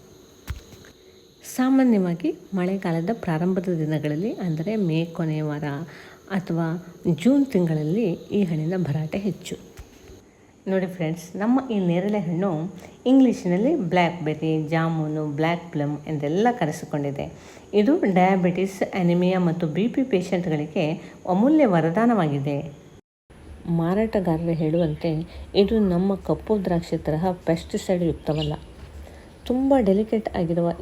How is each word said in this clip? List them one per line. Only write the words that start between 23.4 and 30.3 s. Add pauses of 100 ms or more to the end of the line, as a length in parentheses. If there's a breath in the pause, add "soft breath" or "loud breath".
ಮಾರಾಟಗಾರರು
ಹೇಳುವಂತೆ (260 loud breath)
ಇದು
ನಮ್ಮ
ಕಪ್ಪು
ದ್ರಾಕ್ಷಿ
ತರಹ
ಪೆಸ್ಟಿಸೈಡ್
ಯುಕ್ತವಲ್ಲ. (960 loud breath)
ತುಂಬ
ಡೆಲಿಕೇಟ್